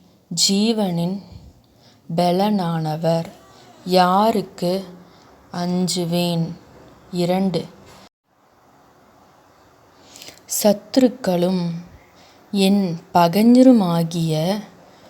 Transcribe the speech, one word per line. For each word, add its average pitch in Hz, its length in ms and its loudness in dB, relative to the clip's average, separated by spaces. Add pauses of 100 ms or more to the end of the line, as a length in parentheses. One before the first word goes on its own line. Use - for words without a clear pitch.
(300)
ஜீவனின் 196 840 -2 (920)
பெலனானவர். 170 1200 -2 (560)
யாருக்கு 185 840 0 (840)
அஞ்சுவேன்? 175 880 -2 (680)
இரண்டு. 180 480 -2 (3000)
சத்துருக்களும் 190 1120 0 (920)
என் 196 280 2 (320)
பகைஞருமாகிய 175 1200 4 (760)